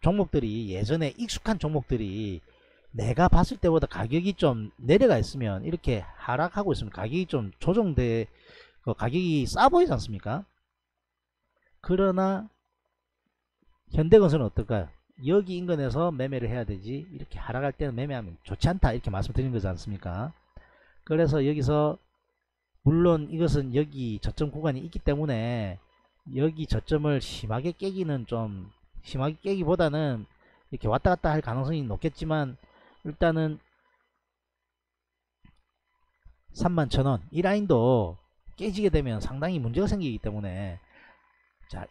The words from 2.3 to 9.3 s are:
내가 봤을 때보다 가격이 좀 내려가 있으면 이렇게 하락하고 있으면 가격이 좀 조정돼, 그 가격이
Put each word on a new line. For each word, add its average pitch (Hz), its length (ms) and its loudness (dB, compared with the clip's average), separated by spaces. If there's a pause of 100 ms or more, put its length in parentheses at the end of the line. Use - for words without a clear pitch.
내가 120 360 2
봤을 175 300 6
때보다 160 300 2
가격이 170 480 -2
좀 113 420 0
내려가 175 400 6
있으면 107 460 -2
이렇게 143 360 -2 (180)
하락하고 170 540 -2
있으면 113 200 -2
가격이 135 360 -4
좀 110 320 -4
조정돼, 127 680 2 (540)
그 - 120 -2
가격이 151 520 0